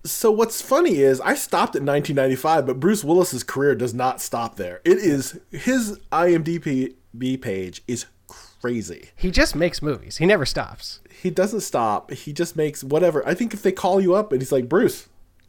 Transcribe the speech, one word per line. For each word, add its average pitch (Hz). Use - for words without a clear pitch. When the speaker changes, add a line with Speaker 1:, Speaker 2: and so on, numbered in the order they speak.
Speaker 1:
so -
what's 220
funny 277
is, 135
I 202
stopped 196
at 139
nineteen 143
ninety-five, 135
but 131
Bruce 190
Willis's 160
career 139
does 117
not 127
stop 117
there. 90
It 175
is, 147
his 220
I 175
M 165
D 143
B 131
page 95
is 120
crazy. 107
Speaker 2:
He 185
just -
makes 165
movies. 143
He 160
never 180
stops. -
Speaker 1:
He -
doesn't 190
stop. 113
He 143
just 165
makes 151
whatever. 147
I 165
think 226
if 202
they 185
call 190
you 180
up 208
and 131
he's 135
like, 127
"Bruce, -